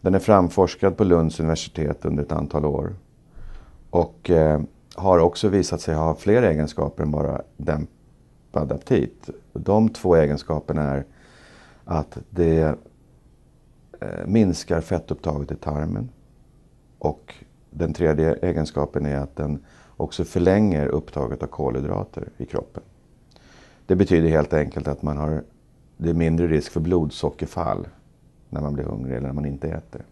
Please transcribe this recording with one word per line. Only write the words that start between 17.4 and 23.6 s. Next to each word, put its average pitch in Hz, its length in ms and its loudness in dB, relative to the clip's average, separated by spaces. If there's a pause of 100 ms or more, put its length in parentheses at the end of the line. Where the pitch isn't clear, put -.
den 78 240 -2
tredje 78 420 2
egenskapen 73 680 -2
är 71 120 -2
att 71 180 -6
den 73 300 -6 (320)
också 80 260 -4
förlänger 90 640 2
upptaget - 560 -4
av - 40 -8
kolhydrater - 880 -6
i - 80 -8
kroppen. - 380 -8 (1000)